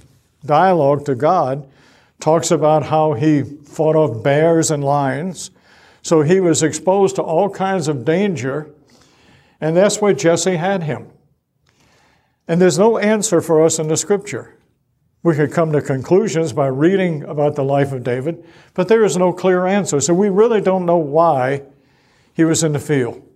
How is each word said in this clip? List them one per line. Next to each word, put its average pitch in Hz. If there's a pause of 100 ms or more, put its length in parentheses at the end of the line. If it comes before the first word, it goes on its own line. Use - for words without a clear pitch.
(440)
dialogue 147
to 143
God, 143 (520)
talks 160
about 151
how 156
he 143
fought -
off 120
bears 156
and 143
lions. 143 (500)
So 160
he 180
was 165
exposed 190
to 165
all 175
kinds 190
of 139
danger, 156 (880)
and 160
that's 202
where 202
Jesse 165
had 185
him. 127 (1400)
And 170
there's 175
no 220
answer 208
for 160
us 160
in 156
the 156
scripture. 190 (640)
We 170
could 147
come 160
to 143
conclusions 160
by 143
reading 160
about 147
the 139
life 139
of 127
David, 131 (300)
but 180
there 220
is 170
no 180
clear 180
answer. 190
So 170
we 202
really 214
don't 185
know 170
why 143 (720)
he 165
was 160
in 156
the 143
field. 127 (140)